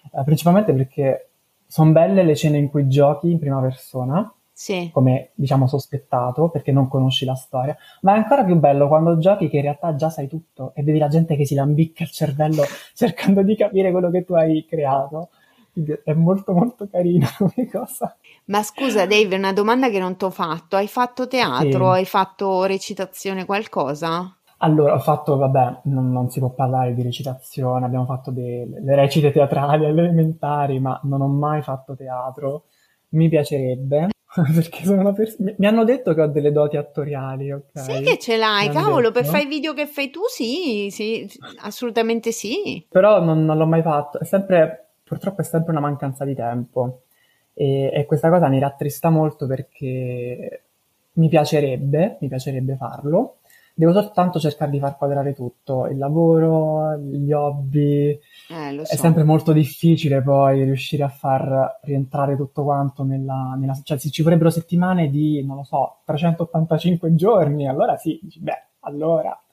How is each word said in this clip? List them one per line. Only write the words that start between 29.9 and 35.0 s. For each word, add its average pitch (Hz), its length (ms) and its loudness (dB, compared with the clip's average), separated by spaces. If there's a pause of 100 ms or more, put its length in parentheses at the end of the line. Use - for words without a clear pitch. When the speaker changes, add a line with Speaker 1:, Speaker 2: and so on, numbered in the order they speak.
Speaker 1:
elementari, 156 800 0
ma 131 240 -4
non 139 180 -2
ho 139 60 0
mai 147 360 0
fatto 135 320 -10
teatro. 131 720 -8 (440)
Mi 160 180 2
piacerebbe, 143 840 0 (120)
<laughs> 160 320 0
perché 165 300 0
sono 190 180 2